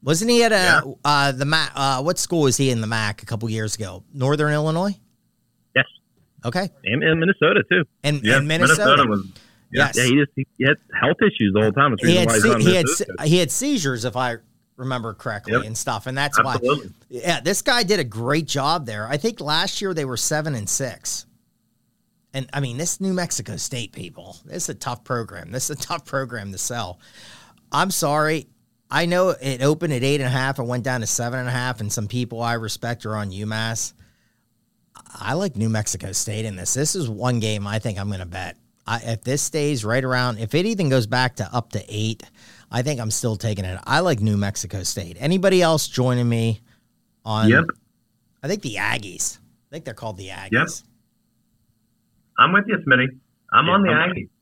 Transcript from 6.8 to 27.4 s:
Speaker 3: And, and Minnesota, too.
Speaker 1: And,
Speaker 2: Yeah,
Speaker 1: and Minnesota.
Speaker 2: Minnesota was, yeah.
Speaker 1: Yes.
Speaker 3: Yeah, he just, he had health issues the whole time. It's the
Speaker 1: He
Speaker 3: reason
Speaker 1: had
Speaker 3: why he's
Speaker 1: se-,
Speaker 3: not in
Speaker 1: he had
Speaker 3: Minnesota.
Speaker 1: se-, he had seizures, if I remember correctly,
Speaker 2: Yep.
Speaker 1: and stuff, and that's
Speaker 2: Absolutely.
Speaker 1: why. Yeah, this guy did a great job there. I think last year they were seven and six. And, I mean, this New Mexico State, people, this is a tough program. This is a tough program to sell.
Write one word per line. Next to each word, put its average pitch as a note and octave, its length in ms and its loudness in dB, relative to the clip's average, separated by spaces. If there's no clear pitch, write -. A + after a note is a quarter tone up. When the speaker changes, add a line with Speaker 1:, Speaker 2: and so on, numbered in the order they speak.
Speaker 3:
And, C#3+ 200 -2
and D#3+ 160 2
Minnesota, F3+ 500 2
too. F3+ 140 4
Speaker 1:
And, D3 220 0
Speaker 2:
Yeah, A#2+ 140 6
Speaker 1:
and D3 100 0
Minnesota. D#3+ 320 4
Speaker 2:
Minnesota C#3 120 6
was, G2+ 180 0
yeah. B2+ 140 4
Speaker 1:
Yes. C3 100 -2
Speaker 3:
Yeah, B2 80 4
he B2+ 120 4
just, D3 180 2
he - 320 -4
had D3+ 100 6
health D3 220 2
issues A#2 320 4
the G#2 80 6
whole G#2+ 100 4
time. C#3 220 4
It's - 80 -4
the - 80 4
Speaker 1:
He F3+ 80 8
Speaker 3:
reason - 20 6
Speaker 1:
had E3+ 80 4
Speaker 3:
why A#2 60 4
he's A2+ 80 4
Speaker 1:
se-, A3 60 6
Speaker 3:
not - 120 4
in - 60 6
Speaker 1:
he - 80 8
had F3 120 4
Speaker 3:
Minnesota. - 340 -2
Speaker 1:
se-, D#3 80 0
he F3 100 6
had E3+ 120 2
seizures, D#3 540 -2
if B2 120 -2
I B2 200 0
remember B2+ 360 -4
correctly, G#2+ 420 -6
Speaker 2:
Yep. A#2 100 2
Speaker 1:
and A2 120 -8
stuff, A2+ 300 -4
and C3 100 -6
that's C#3+ 220 0
Speaker 2:
Absolutely. B2+ 480 0
Speaker 1:
why. F#2 60 -16
Yeah, B2+ 320 -2
this E3+ 220 -2
guy A#3+ 200 2
did F#3+ 160 2
a D#3 60 0
great B2 420 -2
job D3 400 0
there. G#2+ 220 -8
I C#3 80 -2
think A3 240 -4
last D#3+ 420 -2
year F#3+ 100 -2
they D#3 120 -2
were B2+ 120 -6
seven D3+ 380 -2
and G#2 160 -6
six. - 560 -6
And, C3 200 -8
I C#3+ 80 -4
mean, B2 180 -4
this E3+ 220 -4
New F#3+ 120 -2
Mexico E3+ 440 -4
State, A#2+ 360 -8
people, F2 520 -16
this F2 200 -10
is - 40 -6
a B2+ 60 -8
tough B2 280 -8
program. G2+ 480 -6
This B2 180 -6
is D3+ 100 -8
a - 40 -8
tough - 220 -6
program A#2+ 480 -6
to F#2 60 -12
sell. G#2+ 420 -6